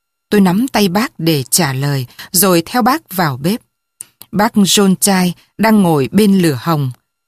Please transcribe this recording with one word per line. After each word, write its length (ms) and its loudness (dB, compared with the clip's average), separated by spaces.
Tôi 120 2
nắm 260 0
tay 200 0
bác 320 -4
để 240 0
trả 300 -2
lời, 320 -4
rồi 340 2
theo 160 -4
bác 320 -2
vào 240 -2
bếp. 240 -4
Bác 220 -2
John 420 2
trai 380 0
đang 240 2
ngồi 300 2
bên 280 2
lửa 220 0
hồng. 300 -2